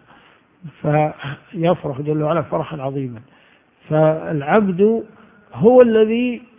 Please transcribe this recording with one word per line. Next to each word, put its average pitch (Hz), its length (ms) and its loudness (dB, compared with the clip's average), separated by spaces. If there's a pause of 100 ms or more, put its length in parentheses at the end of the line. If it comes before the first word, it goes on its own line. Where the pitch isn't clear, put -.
(800)
فيفرح 151 1200 -4
جل 151 220 -4
وعلا 156 180 -2
فرحا 156 400 -8
عظيما. 131 380 -8 (680)
فالعبد 170 1120 0 (500)
هو 233 280 6
الذي 226 600 2 (180)